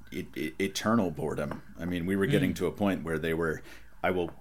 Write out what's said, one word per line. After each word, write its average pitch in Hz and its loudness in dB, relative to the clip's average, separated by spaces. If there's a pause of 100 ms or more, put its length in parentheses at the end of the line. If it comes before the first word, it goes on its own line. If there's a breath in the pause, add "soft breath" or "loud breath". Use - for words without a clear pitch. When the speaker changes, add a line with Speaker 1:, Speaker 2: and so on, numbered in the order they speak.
(120)
Speaker 1:
e-, - -4 (100)
e-, 76 -2
eternal 98 2
boredom. 73 -4 (160)
I 82 -4
mean, 87 0
we 98 2
were 98 4
getting 147 4
Speaker 2:
Mm. 85 -2
Speaker 1:
to 92 2
a 78 0
point 95 2
where 80 0
they 82 0
were, 80 0 (400 loud breath)
I 95 4
will 87 0